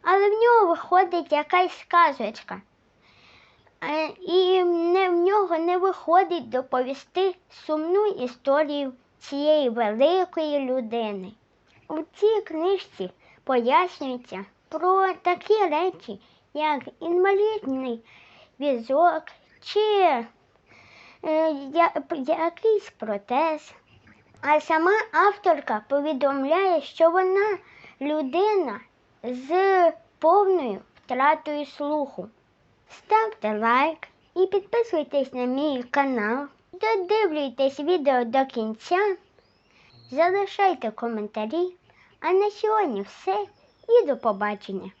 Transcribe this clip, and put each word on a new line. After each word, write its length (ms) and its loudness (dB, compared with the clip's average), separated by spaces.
Але 280 4
в 20 2
нього 340 6
виходить 640 0
якась 460 0
сказочка. 800 0
Е, 240 -4
і 580 2
не, 440 2
в 40 0
нього 460 2
не 200 0
виходить 720 0
доповісти 880 -4
сумну 560 -2
історію 840 -2
цієї 500 0
великої 920 0
людини. 760 -6
У 80 -8
цій 260 2
книжці 680 -6
пояснюється 1000 -2
про 440 2
такі 440 0
речі, 540 -4
як 280 -2
інвалідний 1040 0
візок 600 0
чи, 160 -2
е, 460 2
я-, 180 2
п-, 80 -6
якийсь 720 -2
протез. 840 -4
А 200 4
сама 320 2
авторка 760 0
повідомляє, 960 0
що 280 2
вона 480 0
людина 800 -2
з 680 2
повною 640 2
втратою 680 -2
слуху. 640 -6
Ставте 680 -2
лайк 500 0
і 100 4
підписуйтесь 840 -2
на 120 -4
мій 380 -2
канал. 640 -2
Додивлюйтесь 1080 -2
відео 440 0
до 220 0
кінця. 680 -2
Залишайте 800 0
коментарі. 840 -6
А 120 -2
на 180 2
сьогодні 520 -2
все 440 -6
і 180 6
до 100 0
побачення. 760 -6